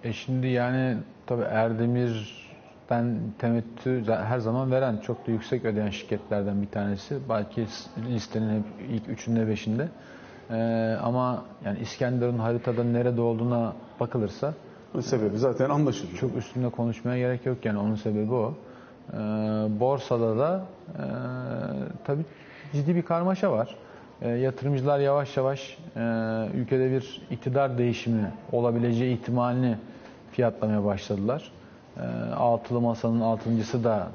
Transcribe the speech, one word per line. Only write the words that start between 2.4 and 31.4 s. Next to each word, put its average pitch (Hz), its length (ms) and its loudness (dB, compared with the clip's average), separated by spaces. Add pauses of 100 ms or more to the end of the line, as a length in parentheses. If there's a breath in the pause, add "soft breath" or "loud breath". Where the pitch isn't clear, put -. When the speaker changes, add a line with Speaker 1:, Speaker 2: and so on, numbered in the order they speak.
Speaker 1:
temettü 117 680 0
za-, 110 180 2
her 123 140 0
zaman 123 320 0
veren, 127 260 2
çok - 300 -6
da 117 40 -2
yüksek 113 340 0
ödeyen 107 260 2
şirketlerden 101 720 -2
bir 101 60 -2
tanesi. 101 500 -2 (100)
Belki 110 380 0
s-, - 440 -10
listenin 110 480 0
hep 104 60 0 (260)
ilk 110 180 -4
üçünde, 113 400 0
beşinde. 110 400 0 (600 loud breath)
E, 113 60 -2 (460)
ama 123 420 0 (200)
yani 190 140 -2
İskenderun 120 600 0
haritada 117 460 0
nerede 120 360 4
olduğuna 117 520 2 (280)
bakılırsa 120 540 0 (460 loud breath)
Speaker 2:
Sebebi 110 380 2
zaten 135 320 2
anlaşılıyor. 135 480 0
Speaker 1:
çok 131 180 -2
üstünde 123 320 -2
konuşmaya 117 500 -2
gerek 123 280 0
yok 123 180 -2
yani, 107 140 2
onun 107 160 2
sebebi 107 380 0
o. 123 220 2 (580 loud breath)
E, - 40 -8 (640)
borsada 120 580 2
da, 175 240 0 (260)
e, - 160 -8 (1000)
tabii 143 180 0 (500 loud breath)
ciddi 147 220 2
bir 175 80 2
karmaşa 180 500 2
var. 113 240 0 (460 loud breath)
E, 120 60 -2
yatırımcılar 131 720 2
yavaş 139 380 2
yavaş, 135 420 0 (180)
e, 113 40 -4 (540)
ülkede 131 360 2
bir 131 400 -2
iktidar 127 480 0
değişimi 113 540 2 (200)
olabileceği 120 640 2
ihtimalini 123 600 2 (560 loud breath)
fiyatlamaya 107 520 2
başladılar. 104 680 0 (440 loud breath)